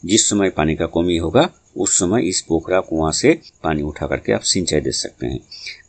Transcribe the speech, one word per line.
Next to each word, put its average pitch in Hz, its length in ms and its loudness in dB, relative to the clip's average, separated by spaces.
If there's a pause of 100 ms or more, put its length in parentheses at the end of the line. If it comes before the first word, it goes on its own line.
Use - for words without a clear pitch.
जिस 95 260 4
समय 101 200 2
पानी 78 260 2
का 82 100 0
कमी 85 300 0
होगा 82 320 2 (280)
उस - 220 0
समय 98 240 0
इस - 180 -2
पोखरा 87 400 0
कुआं 80 320 -2
से 160 260 2 (260)
पानी 78 180 0
उठा 76 240 -6
करके 69 260 -2
आप 107 80 2
सिंचाई 80 400 0
दे 65 120 -4
सकते - 340 -8
हैं। 123 140 -6 (480)